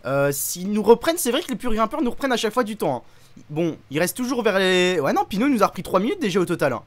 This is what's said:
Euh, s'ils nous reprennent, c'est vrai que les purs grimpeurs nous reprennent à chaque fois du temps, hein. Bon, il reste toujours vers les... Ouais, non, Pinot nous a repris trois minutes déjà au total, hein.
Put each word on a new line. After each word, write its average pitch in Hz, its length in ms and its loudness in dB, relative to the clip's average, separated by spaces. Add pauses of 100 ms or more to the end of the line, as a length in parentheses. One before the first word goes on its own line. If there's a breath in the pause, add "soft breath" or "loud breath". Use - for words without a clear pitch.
Euh, 139 260 0
s'ils 180 400 -6
nous 214 100 0
reprennent, 233 360 6
c'est 247 140 -2
vrai 269 100 0
que - 80 -10
les 247 80 -6
purs 247 160 0
grimpeurs 226 280 -2
nous 240 100 0
reprennent 277 200 -4
à 240 60 0
chaque 214 160 -2
fois 254 100 0
du 208 140 -6
temps, 156 180 -2
hein. 117 60 -8 (480 soft breath)
Bon, 151 280 -2 (120)
il 135 100 -4
reste 175 180 -2
toujours 247 260 -4
vers 196 160 2
les... 185 400 2
Ouais, 147 140 0
non, 381 100 0
Pinot 220 240 -2
nous 240 160 2
a 180 40 4
repris - 160 -6
trois 190 180 0
minutes 302 180 -2
déjà 202 220 0
au 175 40 2
total, 156 280 -2
hein. 107 140 -8